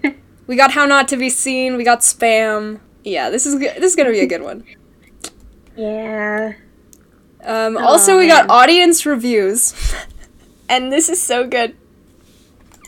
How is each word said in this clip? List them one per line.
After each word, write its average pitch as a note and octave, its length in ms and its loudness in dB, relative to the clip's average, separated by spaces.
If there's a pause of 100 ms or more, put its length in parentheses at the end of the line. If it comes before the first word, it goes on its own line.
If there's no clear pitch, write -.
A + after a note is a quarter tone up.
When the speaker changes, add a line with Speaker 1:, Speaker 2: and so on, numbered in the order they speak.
(480)
Speaker 1:
We B3 80 -8
got C4+ 160 4
How C#4+ 140 0
Not C#4 240 2
to C#4 80 -4
Be B3+ 120 -4
Seen. B3+ 460 -4
We A#3+ 80 -6
got A#3+ 160 2
Spam. G#3+ 800 -2 (240)
Yeah, D#3 260 -4
this B3+ 160 -4
is C#4+ 140 -2
g-, C#4 80 -4
this - 240 -8
is - 60 -2
gonna C4+ 140 2
be G#3 100 0
a F#3 40 0
good E3+ 160 -4
one. G3+ 220 -14 (1120)
Speaker 2:
Yeah. G#3+ 760 -6 (920)
Speaker 1:
Um, A3 340 -4
Speaker 2:
Oh, A#3 80 -4
Speaker 1:
also, F4 320 4
we F4+ 120 4
got C4+ 180 6
Speaker 2:
man. A3 80 4
Speaker 1:
audience E4+ 500 4
reviews. A#3 680 -2 (560)
<laughs> - 400 -20
And B3+ 200 -2
this D#4 200 0
is F4 120 -4
so B3 240 -2
good. A#3+ 300 -4 (1120)